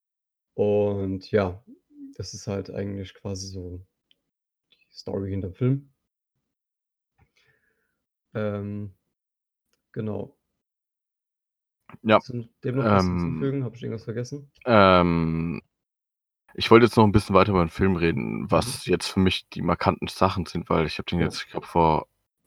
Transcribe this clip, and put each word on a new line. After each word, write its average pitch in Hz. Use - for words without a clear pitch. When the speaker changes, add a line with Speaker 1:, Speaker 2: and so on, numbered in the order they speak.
Speaker 1:
Und 101
ja, 95
das -
ist -
halt 98
eigentlich 101
quasi 95
so 92
die -
Story 98
hinterm 95
Film. 139
Ähm, 101
genau. 104
Speaker 2:
Ja, 107
Speaker 1:
Hast -
du 120
dem 123
noch 117
was 98
Speaker 2:
ähm, 90
Speaker 1:
hinzufügen? 127
Hab 117
ich -
irgendwas 113
vergessen? 123
Speaker 2:
ähm, 85
ich -
wollte 117
jetzt 104
noch 113
ein 104
bisschen 98
weiter 95
über 90
den 82
Film 95
reden, 58
was -
Speaker 1:
Mhm. 92
Speaker 2:
jetzt 85
für -
mich 92
die 95
markanten 87
Sachen 92
sind, -
weil 82
ich -
hab -
den 87
Speaker 1:
Ja. 80
Speaker 2:
jetzt, -
ich -
glaub, 85
vor 80